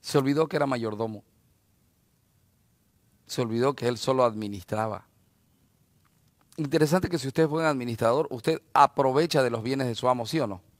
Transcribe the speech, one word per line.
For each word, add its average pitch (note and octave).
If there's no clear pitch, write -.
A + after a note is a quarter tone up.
Se -
olvidó C#3+
que -
era C#3+
mayordomo. A2+
Se -
olvidó A#2+
que A#2+
él B2
solo C3
administraba. G#2+
Interesante D#3
que E3+
si C3+
usted D#3+
es D#3
buen D#3+
administrador, B2
usted C#3+
aprovecha C#3
de B2+
los A2+
bienes C3
de A2+
su B2+
amo, B2
¿sí D#3+
o C3
no? F#2+